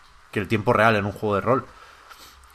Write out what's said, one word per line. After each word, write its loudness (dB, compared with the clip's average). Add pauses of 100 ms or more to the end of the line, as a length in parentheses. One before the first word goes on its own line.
(320)
que -4
el -4
tiempo 0
real 4
en 0
un -4
juego -4
de 0
rol. -2 (880)